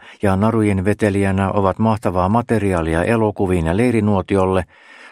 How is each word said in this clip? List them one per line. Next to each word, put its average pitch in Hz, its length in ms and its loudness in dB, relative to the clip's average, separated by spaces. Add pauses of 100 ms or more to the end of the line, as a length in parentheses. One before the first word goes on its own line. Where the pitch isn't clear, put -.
(220)
ja 98 140 2
narujen 104 500 0
vetelijänä 98 680 0
ovat 98 280 -2
mahtavaa 98 500 0
materiaalia 95 720 0
elokuviin 101 640 0
ja 82 120 0
leirinuotiolle, 101 840 0 (480)